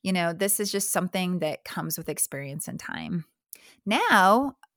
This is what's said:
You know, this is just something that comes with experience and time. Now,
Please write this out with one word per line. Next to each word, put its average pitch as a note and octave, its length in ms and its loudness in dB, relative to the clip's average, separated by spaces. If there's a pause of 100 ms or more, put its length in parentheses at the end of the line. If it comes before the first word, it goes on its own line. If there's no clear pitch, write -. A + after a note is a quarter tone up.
You F#3+ 120 0
know, E3+ 200 2
this G3 260 0
is G#3 120 -2
just G3 200 -2
something F3+ 480 0
that D3+ 260 -2
comes D#3+ 320 -6
with D#3+ 120 -8
experience C#3+ 580 -6
and D#3+ 120 -10
time. A2+ 460 -6 (600)
Now, A#3+ 680 4 (220)